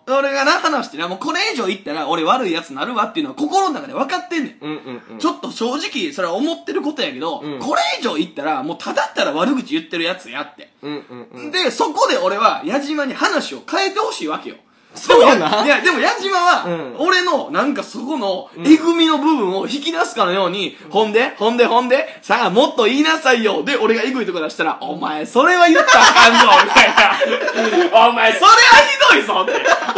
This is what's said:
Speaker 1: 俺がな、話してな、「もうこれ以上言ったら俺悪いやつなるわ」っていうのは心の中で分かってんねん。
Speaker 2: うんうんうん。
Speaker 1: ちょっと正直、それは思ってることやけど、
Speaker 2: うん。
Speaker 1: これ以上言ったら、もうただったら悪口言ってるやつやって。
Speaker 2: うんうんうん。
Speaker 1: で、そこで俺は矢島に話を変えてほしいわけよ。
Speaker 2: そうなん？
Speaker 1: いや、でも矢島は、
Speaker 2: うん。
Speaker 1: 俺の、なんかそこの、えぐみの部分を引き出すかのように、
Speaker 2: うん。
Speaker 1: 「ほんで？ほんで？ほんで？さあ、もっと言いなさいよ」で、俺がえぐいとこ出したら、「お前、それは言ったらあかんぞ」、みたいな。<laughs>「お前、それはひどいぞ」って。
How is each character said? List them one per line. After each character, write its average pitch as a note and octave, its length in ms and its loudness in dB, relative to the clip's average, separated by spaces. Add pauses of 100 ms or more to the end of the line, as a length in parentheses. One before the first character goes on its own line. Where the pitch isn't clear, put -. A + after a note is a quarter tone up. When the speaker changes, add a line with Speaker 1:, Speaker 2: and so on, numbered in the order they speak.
Speaker 1:
俺 C#4 240 0
が C#4 140 -2
な、 D#4 80 4
話 D#4+ 320 -2
し - 40 -14
て C3+ 80 -18
な、 E3+ 120 -6
「も F#3 60 -8
う - 20 -12
こ D4+ 160 -6
れ G4+ 200 -4
以 D4 40 -10
上 G#3 80 -4
言 G3 140 -6
っ - 20 -20
た D3 100 -10
ら D3+ 160 -6
俺 E3 160 -2
悪 A3 240 0
い E3 60 -2
や E3 80 -6
つ - 80 -14
な C#3+ 160 -8
る A#3+ 100 -8
わ」 G#3+ 160 -2
っ - 20 -16
て - 60 -6
い D4+ 40 -2
う - 20 -6
の C4 60 -8
は - 40 -14
心 F4+ 320 -2
の D#4+ 60 -4
中 D3 140 -12
で B2+ 60 -16
分 A#3+ 140 -4
か F4+ 120 -6
っ F4+ 100 -14
て E4 100 -6
ん B3+ 60 -4
ね - 160 -14
ん。 C#3+ 40 -14
Speaker 2:
う - 20 -12
ん D3+ 40 -8
う - 20 -8
ん B2+ 280 -14 (100)
う - 40 -20
ん。 G#2+ 40 -16
Speaker 1:
ち D4+ 80 -2
ょ D4+ 40 -2
っ D4 100 -10
と B3 100 -10
正 B3 240 -6
直、 G#3+ 380 -8
そ F#3+ 80 -8
れ F3 80 -4
は F3 60 -6
思 D#4 200 -4
っ - 80 -16
て - 80 -10
る D4 100 -4
こ D4 120 -6
と - 80 -8
や D#3 100 -6
け B2+ 80 -12
ど、 D#3+ 240 -8
Speaker 2:
う D3 140 -10
ん。 - 20 -12
Speaker 1:
こ A#3+ 160 -4
れ - 60 0 (180)
以 D#4+ 40 -12
上 G#3 120 -4
言 E3+ 120 -4
っ - 20 -16
た C#3+ 140 -12
ら、 D3 200 -4
も E3 120 -8
う - 40 -18
た - 140 -10
だ D4 180 -4
っ - 20 -18
た G3+ 120 -2
ら D3 80 -4
悪 F#3+ 200 -2
口 G#3 200 -8
言 D#3+ 80 -2
っ D#3+ 60 -14
て F3 100 -10
る E3 80 -4
や F3+ 100 -4
つ A#2 160 -18
や C#3+ 120 -8
っ - 120 -20
て。 - 160 -20 (100)
Speaker 2:
う C#3 60 -12
ん D3 60 -10
う - 20 -10 (180)
ん B2 200 -18
う - 140 -16
ん。 D4 40 -14
Speaker 1:
で、 F4 200 -2
そ D4 200 -2
こ G#4+ 160 0
で C#4 100 0
俺 G3 200 -2
は G#3+ 260 0
矢 A3 160 -2
島 D4 260 -6
に B3 80 -6
話 D#4+ 400 -4
を B2 160 -14
変 G4 180 -2
え F#4+ 40 -6
て G4+ 80 -6
ほ A4 140 -4
し - 100 -10
い D3+ 60 -6
わ D#3+ 120 -6
け G#2+ 100 -14
よ。 - 40 -18 (420)
Speaker 2:
そ A#3+ 220 4
う B3+ 60 8 (120)
な G#3 260 0
ん？ - 40 -2
Speaker 1:
い - 0 -
や、 C4+ 140 2
で F4+ 100 2
も C4+ 80 0
矢 E4 120 2
島 G4 260 -2
は、 F4 280 2
Speaker 2:
う F3 40 -6
ん。 D#3+ 300 -8
Speaker 1:
俺 F4+ 220 2
の、 E4+ 300 -2
な F#3 120 0
ん C#4 100 -2
か - 100 -8
そ - 160 -14
こ C#4 180 -8
の、 G3 320 -6 (140)
え D#4 140 8
ぐ E4 160 0
み E4 140 2
の D#4 100 2
部 D4+ 180 0
分 F#3+ 220 -2
を G#3 100 -6
引 C#4 140 -8
き E4 100 -8
出 E4 140 -4
す - 100 -10
か A3 80 0
の F3 80 0
よ F#3+ 140 0
う F3 40 -2
に、 F3+ 360 -6
Speaker 2:
う - 20 -20
ん。 - 20 -
Speaker 1:
「ほ G3+ 160 2
ん G#3 60 -4
で？ B3+ 240 -2
ほ G#3+ 160 0
ん A#3+ 60 -4
で？ A#3+ 80 4
ほ A#3 160 2
ん B3 80 -2
で？ C#4 320 -2
さ A3+ 240 0
あ、 F3+ 40 0
も C4 200 4
っ - 80 -12
と A3+ 80 4
言 C4 140 0
い D4+ 40 4
な D#4+ 140 0
さ C4 160 2
い A#3 100 2
よ」 G3 240 0
で、 C#4 80 -2
俺 A3 200 0
が A3+ 80 -4
え C4 80 -2
ぐ B3+ 120 -4
い - 20 -10
と F#3 60 -6
こ F3 80 -4
出 D#3 100 -4
し - 60 -16
た E3+ 80 -2
ら、 D#3 160 -2
「お C#3+ 160 -10
前、 D3+ 300 -8
そ C4 200 2
れ F4+ 120 4
は F4 100 6
言 E4 100 6
っ D#5 80 4
た B4+ 120 6
ら - 80 8
あ G#4+ 80 6
か - 160 8
ん - 100 4
ぞ」、 - 80 6 (160)
み - 80 -4
た - 140 4
い A3+ 1080 0
な。 A3+ 160 6
<laughs> - 0 -
「お A#3 60 2
前、 A3 180 2
そ - 80 -2
れ F4+ 60 4
は G#4+ 80 10 (580)
ひ - 40 6
ど - 40 2
い - 40 0
ぞ」 F#4+ 200 0
っ - 20 -8
て。 - 60 -4 (460)